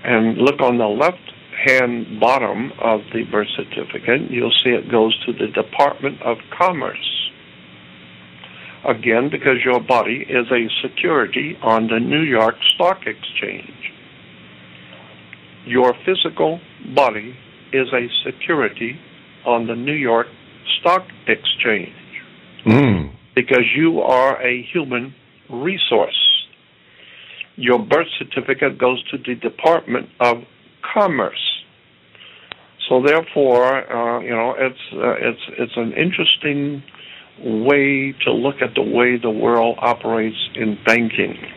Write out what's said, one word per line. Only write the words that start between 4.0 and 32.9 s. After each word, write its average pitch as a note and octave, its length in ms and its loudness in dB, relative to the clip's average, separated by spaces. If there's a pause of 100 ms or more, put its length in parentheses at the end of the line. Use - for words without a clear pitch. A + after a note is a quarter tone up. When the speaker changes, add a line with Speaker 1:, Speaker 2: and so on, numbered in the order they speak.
Speaker 1:
You'll A#2+ 220 0 (100)
see B2+ 80 2
it A2+ 200 -2
goes A2 340 4
to A#2+ 80 -4
the A2 140 -4
Department C#3 760 -2
of A#2 140 -2 (200)
Commerce. - 720 -2 (1600)
Again, A#2+ 440 0
because C3 340 0
your B2 160 2
body A2+ 480 0
is B2 240 -2
a A#2 160 0 (140)
security C3+ 800 -2
on A2+ 260 2
the A2+ 120 0
New C#3 240 0
York A#2 320 2 (200)
Stock F#3 300 0
Exchange. - 640 -8 (2000)
Your B2 280 2 (120)
physical E3+ 540 0 (340)
body A#2+ 400 0 (380)
is C3 220 0
a A#2+ 160 -2 (160)
security B2+ 720 -4 (460)
on A#2 220 2
the A#2 80 -4
New B2+ 180 -4
York A#2+ 340 2 (540)
Stock - 260 2 (200)
Exchange. G#2 680 -2 (680)
Speaker 2:
Mm. G#2+ 460 4 (240)
Speaker 1:
Because B2+ 280 2 (120)
you E3 260 2
are B2+ 440 4
a B2 160 -2
human C3 540 -6 (340)
resource. B2+ 960 0 (1120)
Your A#2+ 240 4
birth D3 280 2 (120)
certificate C3+ 580 -2
goes B2 240 2 (100)
to C#3 60 -8
the B2 180 -6
Department A#2+ 720 -2 (100)
of A#2+ 240 2 (500)
Commerce. E3+ 680 0 (1300)
So B2+ 120 4